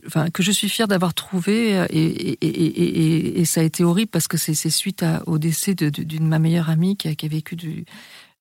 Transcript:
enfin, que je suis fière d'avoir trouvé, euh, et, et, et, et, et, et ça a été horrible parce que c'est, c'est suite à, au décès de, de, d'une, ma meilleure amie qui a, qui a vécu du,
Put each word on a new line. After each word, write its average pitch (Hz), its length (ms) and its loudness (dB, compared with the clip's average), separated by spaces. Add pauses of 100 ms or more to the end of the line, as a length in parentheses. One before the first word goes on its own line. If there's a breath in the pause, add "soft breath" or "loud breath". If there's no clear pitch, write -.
enfin, 165 220 0
que 185 120 -4
je 185 100 2
suis 202 180 0
fière 226 180 0
d'avoir 180 260 2
trouvé, 202 640 0
euh, 175 120 2
et, 156 120 2
et, - 400 -2
et, 160 60 0
et, - 580 2 (320)
et, - 40 0
et 165 40 4
ça - 140 0
a 160 40 4
été 160 200 0
horrible 175 280 2
parce - 180 0
que 170 80 -2
c'est, 156 160 -2
c'est 156 160 -2
suite - 340 -2
à, 160 240 0
au 160 120 0
décès 165 360 0
de, 156 140 0
de, 156 140 -4
d'une, 160 240 -2
ma 156 120 2
meilleure 165 300 2
amie 175 260 2
qui 165 140 -6
a, 151 60 -2
qui 156 100 -8
a 151 40 -2
vécu 156 280 -6
du, 165 280 -10 (560 loud breath)